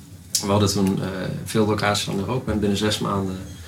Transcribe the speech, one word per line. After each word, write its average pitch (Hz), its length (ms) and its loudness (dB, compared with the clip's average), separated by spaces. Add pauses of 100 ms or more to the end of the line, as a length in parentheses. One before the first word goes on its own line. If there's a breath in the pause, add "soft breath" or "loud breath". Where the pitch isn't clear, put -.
(420)
We 104 80 -4
hadden 101 220 4
toen, 98 300 2
eh, 92 60 -2 (360)
veel 110 220 2
locaties 104 380 2
van 98 140 -2
Europa. 107 340 -2
En 107 80 2
binnen 101 180 2
zes 104 200 2
maanden 98 380 -2 (320 loud breath)